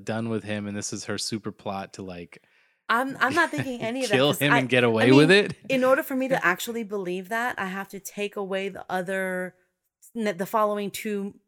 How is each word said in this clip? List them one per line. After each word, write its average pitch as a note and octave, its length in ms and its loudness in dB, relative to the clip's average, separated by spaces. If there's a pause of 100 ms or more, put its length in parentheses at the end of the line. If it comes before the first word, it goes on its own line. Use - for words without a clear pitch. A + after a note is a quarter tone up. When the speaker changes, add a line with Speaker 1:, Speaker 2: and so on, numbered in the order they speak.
Speaker 1:
done A2+ 280 -4
with G#2+ 120 -2
him G#2 240 -6
and G2+ 100 -8
this G2+ 160 -8
is G2 120 -10
her G#2 140 -6
super G#2 340 -6
plot G2 420 -10
to, G#2 80 -14
like, F2+ 400 -14 (460)
Speaker 2:
I'm, C4 320 0
I'm C4+ 140 2
not E4 160 2
thinking C4 300 -4
Speaker 1:
<laughs> - 20 -6
Speaker 2:
any A#3+ 220 -4
of G#3 60 -4
that, - 60 4
Speaker 1:
kill C3+ 160 4
Speaker 2:
'cause - 80 -2
Speaker 1:
him D3 120 4
Speaker 2:
I, C#3+ 60 6
Speaker 1:
and B2+ 100 0
get B2 140 6
Speaker 2:
I A#2+ 60 6
Speaker 1:
away A2+ 180 4
Speaker 2:
mean, C3 100 10
Speaker 1:
with D#3 140 10
it? G3 240 6 (140)
Speaker 2:
in C4 160 2
order C4+ 180 4
for C#4 140 -6
me C4 120 0
Speaker 1:
<laughs> C4 60 0
Speaker 2:
to - 100 0
actually A3 400 -2
believe F#3 440 -6
that, A3+ 300 -4
I G3 80 -6
have F#3+ 240 -8
to F#3+ 100 -14
take G#3 360 -8
away G3 320 -4
the F#3+ 220 -12
other, F#3 640 -4 (600)
the G3 320 -4
following G#3 440 0
two G3+ 440 -6 (140)